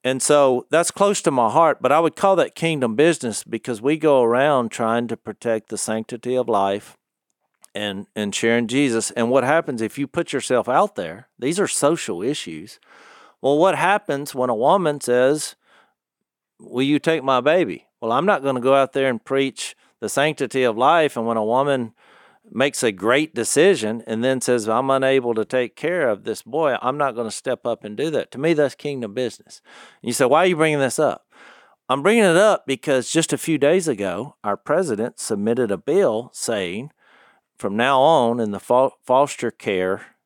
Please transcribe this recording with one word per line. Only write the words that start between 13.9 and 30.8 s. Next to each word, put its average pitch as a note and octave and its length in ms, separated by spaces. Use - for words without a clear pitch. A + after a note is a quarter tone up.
when B2 160
a A2+ 40
woman D3 460
says, C3 540
"Will B2+ 240
you C#3+ 160
take D#3+ 240
my C3 180
baby?" D3 460
Well, A2+ 120
I'm C#3+ 160
not D#3+ 160
gonna C3 180
go C3+ 140
out C3+ 180
there C3+ 160
and A#2 160
preach C3+ 500
the G#2+ 100
sanctity C#3 520
of A2+ 160
life. D3+ 400
And A2+ 80
when A2+ 120
a G#2+ 60
woman B2 500
makes C3+ 320
a A2+ 80
great A#2 420
decision A#2 720
and A2+ 180
then C3 160
says, A#2 300
"I'm C3 220
unable C3 420
to A2 100
take B2 320
care E3 320
of G2+ 160
this G#2 200
boy," C3+ 380
I'm C3 160
not C3+ 180
gonna A2+ 160
step - 340
up A#2 180
and G#2 140
do D3+ 140
that. C3+ 200
To A#2 60
me, C#3+ 160
that's D3 220
kingdom B2 380
business. - 480
And - 80
you B2 40
say, C3 120
"Why D3 180
are F#3+ 40
you F3+ 80
bringing D3+ 240
this C3 200